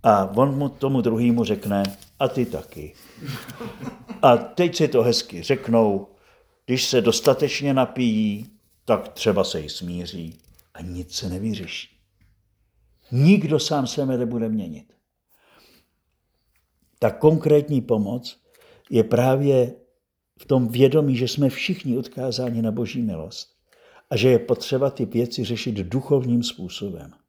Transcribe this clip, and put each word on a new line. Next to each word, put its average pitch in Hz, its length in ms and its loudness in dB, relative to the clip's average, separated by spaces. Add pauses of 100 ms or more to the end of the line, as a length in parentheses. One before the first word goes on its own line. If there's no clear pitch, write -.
A 104 220 6
on 127 320 2
mu, 143 120 -2
tomu 135 320 -2
druhýmu 117 420 2
řekne, 107 400 -2 (360)
„A 135 80 0
ty 123 180 0
taky.“ - 480 -12 (1300)
A 123 160 8
teď 175 380 -2
si 151 120 2
to 123 160 2
hezky - 400 -2
řeknou, 110 640 0 (580)
"Když 127 200 -2
se 127 160 2
dostatečně 135 720 0
napijí, 113 760 -2 (360)
tak - 220 0
třeba - 360 0
se - 180 -4
i 73 80 -12
smíří 87 720 -10 (340)
a - 80 -18
nic 87 340 -12
se 98 140 -6
nevyřeší." 92 600 -8 (1200)
Nikdo 151 480 4
sám 143 280 -2
sebe 131 300 -2
nebude 117 320 -2
měnit. 92 440 -8 (2000)
Ta 117 120 2
konkrétní 147 680 4
pomoc 110 580 -4 (500)
je 113 140 4
právě 131 720 2 (640)
v - 60 -20
tom 127 220 2
vědomí, 131 500 4
že 123 100 0
jsme 139 220 0
všichni 135 480 -4
odkázáni 123 640 -4
na 110 100 0
Boží 120 300 -4
milost 90 560 -8 (520)
a 131 60 -4
že 117 140 4
je 120 100 6
potřeba 131 500 -2
ty 127 160 -4
věci 120 380 -2
řešit 113 320 -6
duchovním 120 680 0
způsobem. - 680 -10 (160)